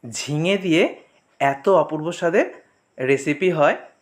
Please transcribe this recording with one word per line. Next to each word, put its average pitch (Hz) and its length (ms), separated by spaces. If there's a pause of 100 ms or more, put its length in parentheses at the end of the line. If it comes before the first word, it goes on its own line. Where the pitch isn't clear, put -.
ঝিঙে 151 540
দিয়ে 185 260 (560)
এত 139 260 (100)
অপূর্ব 151 360
স্বাদের 175 360 (500)
রেসিপি 139 540
হয় 160 260 (240)